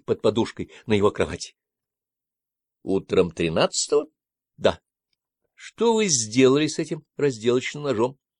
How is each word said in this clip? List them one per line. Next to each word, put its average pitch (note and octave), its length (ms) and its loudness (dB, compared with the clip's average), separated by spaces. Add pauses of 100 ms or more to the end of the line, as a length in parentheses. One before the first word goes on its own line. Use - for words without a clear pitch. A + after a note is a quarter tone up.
под - 160 -2
подушкой G#2 500 -2 (140)
на A2+ 80 0
его G2+ 160 4
кровати». - 460 -4 (1300)
«Утром F#2+ 480 0
тринадцатого?» - 760 -2 (500)
«Да». - 240 0 (760)
«Что - 380 -2
вы A3 140 2
сделали C3 600 2
с - 120 -6
этим D#3 260 -8 (100)
разделочным B2+ 680 -2
ножом?» B2 360 -2 (200)